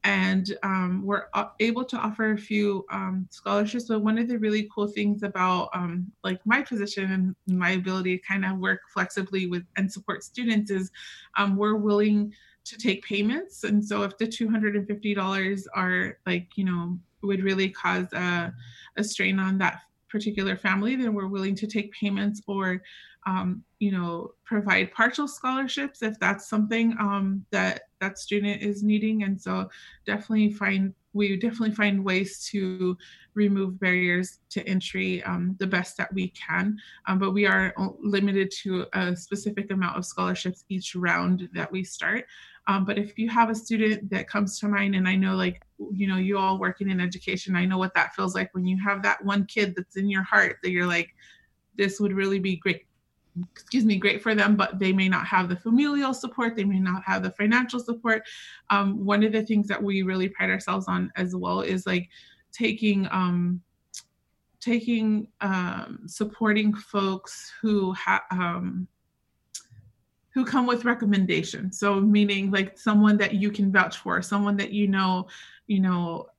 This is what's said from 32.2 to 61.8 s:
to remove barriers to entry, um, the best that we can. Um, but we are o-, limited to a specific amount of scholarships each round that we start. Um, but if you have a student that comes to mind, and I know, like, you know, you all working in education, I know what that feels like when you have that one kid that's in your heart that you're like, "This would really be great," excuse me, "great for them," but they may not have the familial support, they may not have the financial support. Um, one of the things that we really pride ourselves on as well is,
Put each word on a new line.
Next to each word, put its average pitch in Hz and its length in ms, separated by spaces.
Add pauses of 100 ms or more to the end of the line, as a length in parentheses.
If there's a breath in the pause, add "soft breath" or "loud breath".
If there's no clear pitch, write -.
to 185 460 (380 loud breath)
remove 196 460
barriers 180 580 (120)
to - 180
entry, 185 560
um, 180 340
the 196 80
best 180 300
that - 160
we 185 160
can. 196 500 (280 loud breath)
Um, 190 120
but 190 140
we 202 140
are 190 320
o-, 190 220
limited 196 520 (100)
to 185 300
a 180 240
specific 202 560
amount 185 240
of 180 80
scholarships 185 640
each 185 260
round 180 600
that 170 180
we 190 100
start. 180 440 (420 loud breath)
Um, 196 160
but 208 140
if 208 200
you 226 120
have 226 180
a 226 60
student 214 560
that 190 180
comes 202 300
to 208 100
mind, 196 260
and 185 140
I 190 80
know, 190 200
like, 180 260 (300)
you 196 140
know, 190 100
you 190 200
all 190 220
working 190 320
in 185 100
education, 185 560
I 175 80
know 185 140
what 185 160
that - 200
feels 190 200
like 185 200
when 185 120
you 185 180
have 196 200
that 202 200
one 202 220
kid 196 280
that's 185 220
in 196 140
your 190 140
heart 196 380
that 180 80
you're 180 160
like, 170 280 (600 soft breath)
"This 196 240
would 196 120
really 196 280
be 185 160
great," 170 280 (680)
excuse - 320
me, 208 140
"great 202 220
for 220 140
them," 208 220
but 190 240
they 190 120
may 190 160
not 175 200
have 185 200
the 180 60
familial 269 580
support, 240 440
they 202 80
may 196 160
not 190 240
have 190 180
the 185 80
financial 240 480
support. 233 460 (460 loud breath)
Um, 202 340
one 202 180
of 214 80
the 220 140
things 208 240
that - 120
we 196 220
really 190 260
pride 190 220
ourselves 190 380
on 180 260
as 185 220
well 180 240
is, 185 260